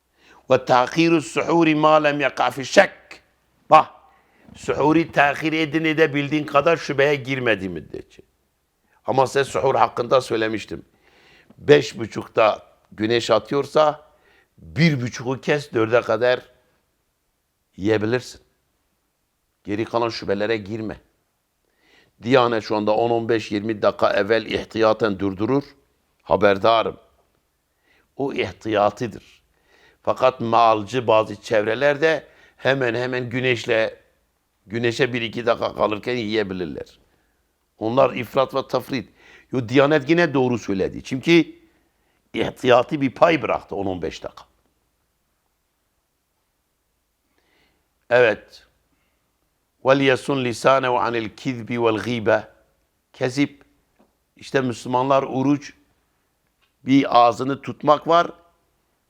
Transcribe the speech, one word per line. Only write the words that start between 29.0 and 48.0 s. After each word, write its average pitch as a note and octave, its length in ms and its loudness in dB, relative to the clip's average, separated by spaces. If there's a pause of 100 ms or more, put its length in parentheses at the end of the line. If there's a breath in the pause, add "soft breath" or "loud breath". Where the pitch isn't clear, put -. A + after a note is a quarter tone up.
Fakat B2 380 0
maalcı A2+ 640 2
bazı A2 360 0
çevrelerde C3+ 840 -2 (300 soft breath)
hemen C3 380 -2
hemen B2+ 360 -4
güneşle, A2+ 680 -2 (680)
güneşe A#2+ 460 -2
bir B2 100 -4
iki A2+ 240 -6
dakika A2+ 280 -2
kalırken G#2+ 420 -2
yiyebilirler. F#2+ 840 -6 (800)
Onlar B2 360 0
ifrat C3 400 -4
ve C3+ 140 -4
tafrit. C3 400 -6 (440 soft breath)
Yo, B2+ 160 -4
Diyanet C#3 420 2
yine E3 240 2
doğru B2 240 2
söyledi. F#2+ 460 -4
Çünkü D#3 500 2 (800)
ihtiyati A#2+ 640 2
bir C3+ 100 0
pay D#3 320 2
bıraktı F2+ 340 -6
on G2 100 -6
on F2+ 160 -6
beş - 200 -8
dakika. - 220 -16 (3750)